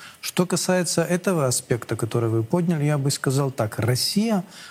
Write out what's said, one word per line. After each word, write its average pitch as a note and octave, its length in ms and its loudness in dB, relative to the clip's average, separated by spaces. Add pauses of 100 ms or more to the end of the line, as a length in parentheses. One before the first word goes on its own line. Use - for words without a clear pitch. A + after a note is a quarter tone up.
(200)
Что - 260 0
касается F3+ 560 0
этого F3 440 0
аспекта, B2 500 -2
который A2+ 320 0
вы A2+ 140 2
подняли, E3 420 0
я D3 140 2
бы C#3 120 0
сказал C3+ 400 0
так. A2+ 280 -4
Россия G3+ 680 0 (260)